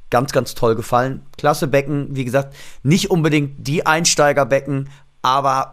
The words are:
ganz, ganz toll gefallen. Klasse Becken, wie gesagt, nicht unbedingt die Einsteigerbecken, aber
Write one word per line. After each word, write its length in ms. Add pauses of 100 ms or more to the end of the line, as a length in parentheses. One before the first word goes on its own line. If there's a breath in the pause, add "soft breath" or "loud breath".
ganz, 240
ganz 220
toll 200
gefallen. 520 (100)
Klasse 300
Becken, 500
wie 80
gesagt, 320 (260 loud breath)
nicht 280
unbedingt 580
die 160
Einsteigerbecken, 1040 (320 loud breath)
aber 520